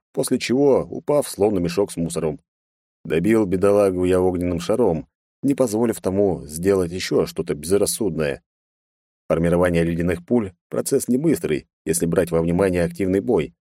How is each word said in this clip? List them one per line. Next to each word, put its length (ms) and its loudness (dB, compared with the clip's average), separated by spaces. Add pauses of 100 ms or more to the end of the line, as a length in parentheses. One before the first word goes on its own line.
(140)
после 260 -2
чего 440 2
упав, 460 -2
словно 300 0
мешок 320 -2
с 60 -10
мусором. 420 -4 (640)
Добил 420 2
бедолагу 600 2
я 160 4
огненным 380 0
шаром — 480 0 (360)
не 100 2
позволив 480 0
тому 440 0
сделать 460 0
ещё 340 0
что-то 280 -6
безрассудное. 880 -2 (840)
Формирование 560 2
ледяных 420 -2
пуль — 280 -2 (160)
процесс 380 -2
не 100 0
быстрый, 500 -2 (180)
если 200 -2
брать 260 0
во 100 0
внимание 420 0
активный 360 -2
бой. 420 0